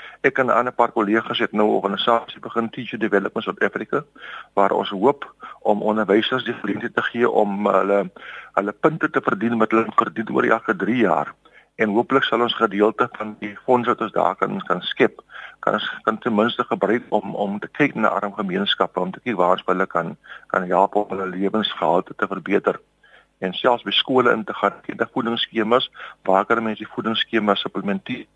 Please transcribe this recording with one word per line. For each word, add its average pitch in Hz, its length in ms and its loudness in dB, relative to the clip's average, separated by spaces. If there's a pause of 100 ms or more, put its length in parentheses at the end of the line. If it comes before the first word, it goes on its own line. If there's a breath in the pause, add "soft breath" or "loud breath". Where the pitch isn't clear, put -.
(220 loud breath)
ek 135 160 2
en 131 80 2
'n 117 40 2
ander 120 220 2
paar 117 200 2
kollegas 110 460 0
het 110 140 -2
nou 107 160 2
'n 110 60 2
organisasie 107 680 0
begin, 117 300 -4
Teacher 117 280 -10
Development 101 460 0
South 98 180 -4
Africa, 107 420 -2 (500 loud breath)
waar 98 180 4
ons 101 160 -2
hoop 107 420 0 (300 loud breath)
om 104 220 0
onderwysers 107 600 2
die 117 100 -4
geleentheid - 400 -6
te 113 80 -2
gee 117 260 2
om 101 380 0
hulle, 98 440 2 (440 loud breath)
hulle 101 180 0
punte 160 380 0
te 135 100 0
verdien 113 380 0
met 110 120 2
hulle 113 240 4
krediet - 360 0
oor 123 140 2
elke 113 320 2
drie 98 200 0
jaar. 85 380 2 (420 soft breath)
En 110 120 2
hopelik 123 360 2
sal 113 160 0
ons 117 140 0
gedeelte 107 580 2
van 107 280 -10
die 104 240 -10
fondse 123 240 2
wat 113 120 0
ons 107 120 -6
daar 90 240 0
kan, 98 260 -4
kan 90 180 -2
skep, - 420 -2 (380 loud breath)
kan 101 140 -2
ons, - 160 -4 (120)
kan 110 160 -2
ten 117 160 -2
minste 117 300 2
gebruik 104 440 0
om, 101 260 -2
om 101 240 -4
te - 100 -10
kyk - 260 0
na 110 140 2
arm 101 240 -2
gemeenskappe, 95 680 -2
om 92 100 -2
te - 100 -12
kyk 113 160 -4
waar 90 140 4
ons 92 160 2
hulle 92 200 0
kan, 85 300 -4 (300 loud breath)
kan - 160 0
help 90 320 2
om 104 140 0
hulle 95 180 -6
lewensgehalte 92 880 -2
te 98 100 -4
verbeter. 95 540 -2 (580 soft breath)
En 92 140 -4
selfs 120 300 0
by 101 80 -6
skole 123 420 4
in 110 120 0
te - 80 -8
gaan, 101 200 0 (140)
teen - 100 -8
die 113 160 -2
voedingsskemas, 117 760 0 (340 loud breath)
waar 95 200 4
kan 113 180 0
mense 107 220 -4
die - 80 -18
voedingsskemas 107 680 0
supplementeer 98 760 -6